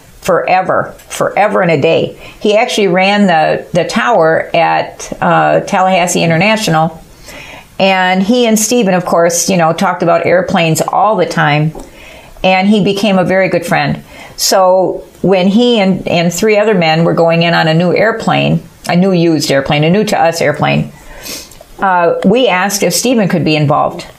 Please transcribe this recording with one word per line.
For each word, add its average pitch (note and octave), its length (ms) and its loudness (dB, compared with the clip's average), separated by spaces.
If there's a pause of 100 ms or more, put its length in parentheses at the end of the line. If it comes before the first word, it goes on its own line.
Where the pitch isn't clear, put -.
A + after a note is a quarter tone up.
(220)
forever, F3 760 0
forever - 640 -2
and F3 80 0
a D3+ 100 0
day. D#3 340 0 (260)
He G#3 160 2
actually A3+ 320 0
ran F#3+ 400 2
the, D#3 440 0
the F3 120 0
tower F#3 720 0
at, E3 680 -2
uh, D#3+ 400 2
Tallahassee F#3 640 0
International. E3 760 0 (800)
And F#3+ 440 0
he A#3+ 240 2
and A3 120 2
Stephen, A3 360 0
of F3+ 100 -2
course, E3+ 440 0
you F#3+ 80 0
know, E3 160 2
talked F3+ 300 -2
about E3+ 240 0
airplanes E3+ 540 0
all G#3 360 0
the F3 100 0
time. D3+ 460 0 (720)
And F#3+ 240 2
he G#3 160 4
became G3 360 0
a F3+ 60 2
very F#3 240 0
good E3+ 180 -2
friend. D3 360 -2 (340)
So F#3 680 2 (180)
when F3+ 240 2
he A#3 320 2
and, F#3+ 300 0
and E3+ 240 0
three G#3+ 260 0
other G#3+ 160 2
men E3 300 0
were E3+ 100 0
going E3 300 2
in E3+ 100 0
on E3 140 0
a D#3+ 60 2
new E3+ 200 0
airplane, D#3+ 680 -2 (260)
a E3+ 80 0
new F#3+ 160 2
used E3 400 0
airplane, D3 320 0
a D#3+ 60 2
new G3+ 140 2
to F#3 160 -2
us D#3+ 200 0
airplane, C#3+ 500 -2 (880)
uh, F3 360 0 (120)
we A#3 220 2
asked F#3 340 -2
if F3 100 0
Stephen A3+ 360 0
could D#3+ 160 -2
be D#3 120 0
involved. D3 500 -2 (120)